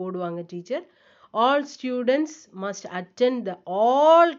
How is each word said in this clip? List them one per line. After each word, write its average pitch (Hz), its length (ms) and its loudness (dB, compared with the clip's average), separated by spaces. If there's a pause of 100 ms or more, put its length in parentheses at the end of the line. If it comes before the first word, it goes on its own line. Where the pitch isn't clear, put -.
போடுவாங்க 180 420 -8 (100)
டீச்சர். 233 340 -10 (580)
All 285 160 2 (120)
students 254 600 -2 (280)
must 196 220 -8 (140)
attend 247 400 -2 (100)
the 180 80 -8 (220)
all 311 600 6